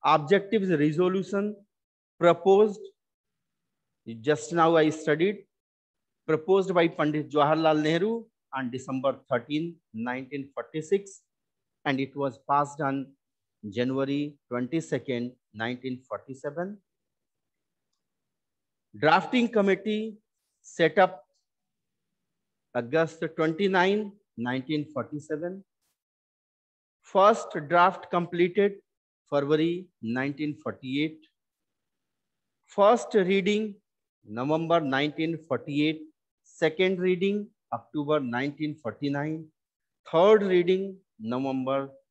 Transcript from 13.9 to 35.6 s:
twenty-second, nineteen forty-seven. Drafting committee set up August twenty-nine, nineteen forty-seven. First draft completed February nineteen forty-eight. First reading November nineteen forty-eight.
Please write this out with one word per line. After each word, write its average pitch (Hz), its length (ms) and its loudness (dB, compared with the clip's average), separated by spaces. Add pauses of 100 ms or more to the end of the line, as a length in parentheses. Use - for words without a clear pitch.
twenty-second, 123 840 -4 (200)
nineteen 123 560 -8
forty-seven. 147 720 -10 (2250)
Drafting 185 520 2
committee 214 680 0 (440)
set 160 360 0
up 185 260 2 (1500)
August 151 500 -4 (100)
twenty-nine, 190 800 0 (260)
nineteen 131 540 -4
forty-seven. 156 720 -8 (1400)
First 202 460 4 (200)
draft 175 420 4
completed 180 640 0 (540)
February 156 600 0 (120)
nineteen 139 640 -6
forty-eight. 135 560 -6 (1500)
First 214 480 4
reading 196 600 0 (500)
November 156 560 0
nineteen 151 560 -2 (120)
forty-eight. 147 540 -2 (420)